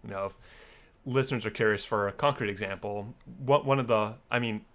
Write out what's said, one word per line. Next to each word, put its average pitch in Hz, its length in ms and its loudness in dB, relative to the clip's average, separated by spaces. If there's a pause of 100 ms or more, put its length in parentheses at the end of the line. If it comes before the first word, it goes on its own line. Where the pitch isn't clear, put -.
you - 80 -14
know, 98 140 -4
if 98 120 -8 (680)
listeners 131 400 0
are 110 40 0
curious 104 360 2
for 101 240 0
a - 20 -6
concrete 139 380 0
example, 101 680 -6 (240)
what, 139 260 2
one 139 140 4
of 123 80 -2
the, 110 280 2 (140)
I 120 100 0
mean 110 360 -2